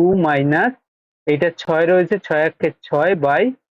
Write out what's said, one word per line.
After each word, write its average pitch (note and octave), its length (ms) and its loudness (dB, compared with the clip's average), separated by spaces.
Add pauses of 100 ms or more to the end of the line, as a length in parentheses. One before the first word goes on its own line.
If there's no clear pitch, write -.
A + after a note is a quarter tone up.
(280)
মাইনাস, D3+ 460 0 (540)
এইটা D3+ 200 0 (100)
ছয় E3 340 -2
রয়েছে, F3+ 240 2 (120)
ছয় D#3 200 -2
একে D#3+ 220 -4 (180)
ছয় D#3 260 0 (120)
by D3 180 0 (340)